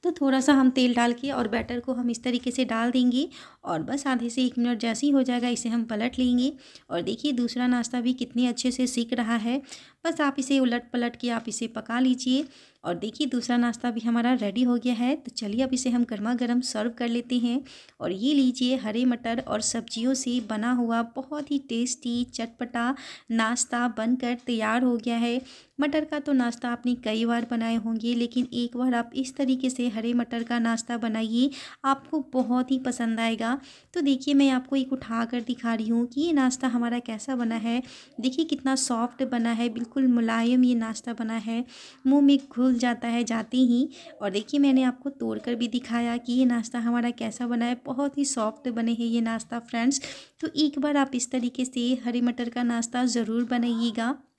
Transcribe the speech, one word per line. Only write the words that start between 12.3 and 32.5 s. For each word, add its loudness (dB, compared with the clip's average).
और -2
देखिए, -4
दूसरा 0
नाश्ता 0
भी -4
हमारा 2
रेडी 0
हो 4
गया 0
है। 0
तो -14
चलिए, -4
अब 0
इसे 0
हम 2
गर्मा -2
गर्म 2
सर्व -2
कर -4
लेते -2
हैं। 0
और -4
ये 0
लीजिए, 4
हरे -2
मटर 0
और -2
सब्जियों -2
से -2
बना -2
हुआ 2
बहुत -8
ही 0
टेस्टी, -2
चटपटा -4
नाश्ता 0
बनकर 0
तैयार 0
हो 2
गया -2
है। 0
मटर 0
का -4
तो -2
नाश्ता 0
आपने -2
कई -2
बार 0
बनाए 0
होंगे, -2
लेकिन 0
एक -4
बार 2
आप -2
इस -4
तरीके 0
से -2
हरे -4
मटर -2
का -2
नाश्ता -2
बनाइए, 0
आपको 0
बहुत 2